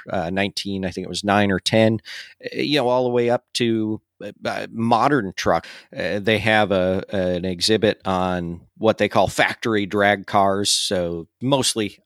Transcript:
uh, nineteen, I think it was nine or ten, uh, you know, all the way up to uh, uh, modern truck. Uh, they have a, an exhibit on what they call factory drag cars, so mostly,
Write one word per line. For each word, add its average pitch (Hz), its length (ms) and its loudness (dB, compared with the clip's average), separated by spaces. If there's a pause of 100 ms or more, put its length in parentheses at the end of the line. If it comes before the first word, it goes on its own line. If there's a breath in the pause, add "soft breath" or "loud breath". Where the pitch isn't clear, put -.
uh, 87 220 -4
nineteen, 98 540 -4
I 87 80 -4
think 92 120 -8
it - 60 -10
was 87 140 -8
nine 101 260 4
or 92 80 2
ten, 110 400 4 (460 loud breath)
uh, - 120 -12
you 139 220 0
know, 123 80 0
all 127 160 2
the 123 80 0
way 120 180 2
up 120 160 0 (100)
to 110 460 0 (220)
uh, 104 100 -12 (120)
uh, 104 260 -6
modern 117 680 0
truck. 82 300 0 (300 loud breath)
Uh, 87 220 -4
they 104 200 0
have 107 340 2
a, 92 380 0
an 90 340 -2
exhibit 95 600 0
on 90 560 -2 (160)
what 110 220 2
they 104 100 2
call 98 200 2
factory 107 580 0
drag 101 400 2
cars, 98 440 2
so 85 560 -2 (140)
mostly, 120 640 -2